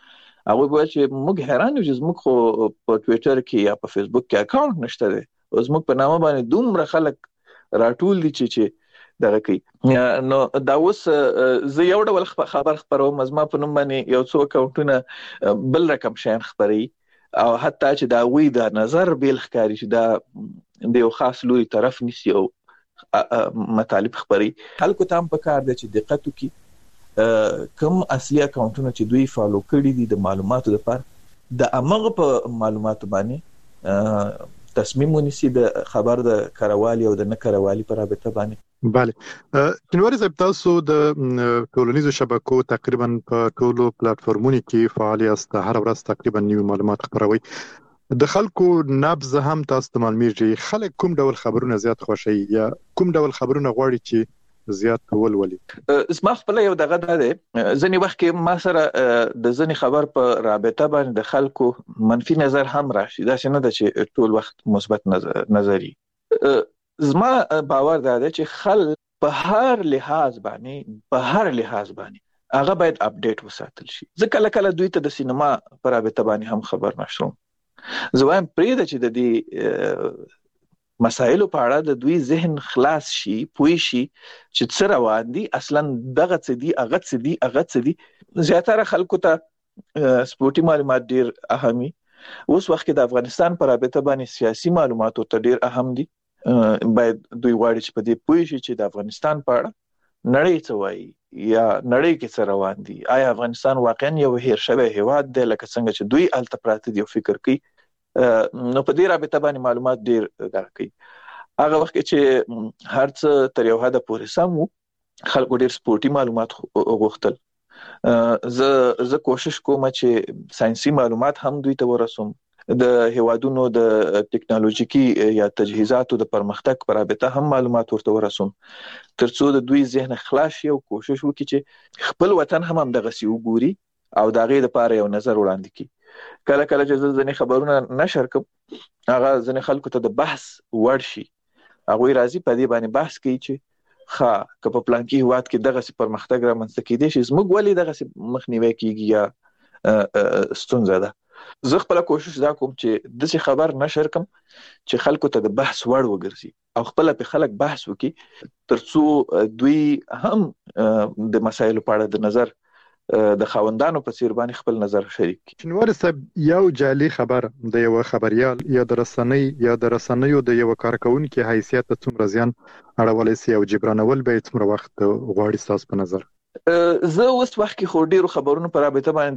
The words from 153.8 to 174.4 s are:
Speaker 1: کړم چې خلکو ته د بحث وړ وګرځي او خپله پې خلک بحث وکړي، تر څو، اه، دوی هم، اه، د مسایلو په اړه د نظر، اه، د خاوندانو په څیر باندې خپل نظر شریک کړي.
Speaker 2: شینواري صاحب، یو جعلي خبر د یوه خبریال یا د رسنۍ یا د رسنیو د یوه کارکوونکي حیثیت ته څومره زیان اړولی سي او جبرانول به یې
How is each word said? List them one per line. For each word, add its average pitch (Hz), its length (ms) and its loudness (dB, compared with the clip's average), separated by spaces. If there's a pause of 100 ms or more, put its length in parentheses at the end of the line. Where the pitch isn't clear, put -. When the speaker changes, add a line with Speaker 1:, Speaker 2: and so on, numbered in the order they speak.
Speaker 1:
کړم 160 180 -4 (640)
چې 113 60 0
خلکو 147 320 0
ته 127 120 0
د 101 60 -2
بحث 117 420 -4
وړ 131 160 2
وګرځي 98 460 -6 (260)
او 117 60 -2
خپله 160 300 2
پې - 100 -4
خلک 143 280 -2
بحث 143 380 -4
وکړي، 147 220 -6 (580)
تر - 80 4
څو، - 240 -2
اه، 147 440 2
دوی 139 560 0 (120)
هم، 196 420 -2 (220)
اه، 110 420 0
د 107 180 -2
مسایلو 110 440 0
په 107 160 0
اړه 107 60 2
د 104 180 -2
نظر، 110 280 0 (640)
اه، 107 200 4
د 101 100 0
خاوندانو 113 560 0
په 127 120 -10
څیر 117 200 -2
باندې 120 200 -4
خپل 117 260 -4
نظر 104 220 0 (100)
شریک 90 280 -2 (120)
کړي. - 120 -20
Speaker 2:
شینواري 202 300 0
صاحب، 151 320 -2 (120)
یو 175 340 4
جعلي 139 380 0
خبر 120 400 -2 (160)
د 113 120 -2
یوه 117 260 4
خبریال 120 600 0
یا 127 200 2
د 117 80 -2
رسنۍ 127 640 0
یا 120 160 2
د 117 100 -2
رسنیو 127 560 2
د 123 80 0
یوه 117 260 2
کارکوونکي 120 680 0
حیثیت 113 440 0
ته - 80 -2
څومره 117 300 -4
زیان 117 300 0 (460)
اړولی 113 340 2
سي 113 200 -2
او 104 100 4
جبرانول 107 580 0
به 120 160 0
یې 107 40 -4